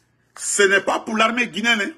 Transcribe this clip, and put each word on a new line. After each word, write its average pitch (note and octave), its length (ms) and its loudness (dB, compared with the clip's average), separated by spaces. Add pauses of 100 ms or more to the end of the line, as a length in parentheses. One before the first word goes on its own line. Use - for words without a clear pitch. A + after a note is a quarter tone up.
(360)
ce - 260 -2
n'est G3 180 4
pas - 200 -2
pour A3+ 160 -6
l'armée A3+ 320 0
guinéenne, G#3+ 320 -2
hein. G3 180 -4